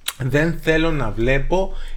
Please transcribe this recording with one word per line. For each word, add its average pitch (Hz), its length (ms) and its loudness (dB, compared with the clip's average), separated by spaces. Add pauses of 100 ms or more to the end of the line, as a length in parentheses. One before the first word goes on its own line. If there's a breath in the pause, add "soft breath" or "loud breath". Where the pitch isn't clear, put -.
(180)
Δεν 147 440 0
θέλω 160 300 2
να 131 200 0
βλέπω 135 640 0 (240 loud breath)